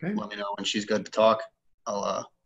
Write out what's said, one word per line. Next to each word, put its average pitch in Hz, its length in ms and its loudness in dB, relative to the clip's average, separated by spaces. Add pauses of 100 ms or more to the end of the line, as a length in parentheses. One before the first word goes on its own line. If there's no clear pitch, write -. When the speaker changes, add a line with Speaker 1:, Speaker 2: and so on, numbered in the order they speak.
Speaker 1:
Okay. 190 120 -2
Speaker 2:
let 107 140 -4
me 104 60 -10
know 101 220 -6
when 101 80 -6
she's 104 200 -2
good 101 200 0
to - 60 -16
talk. 110 300 6 (440)
I'll, 101 180 -4
uh, 98 200 -2 (220)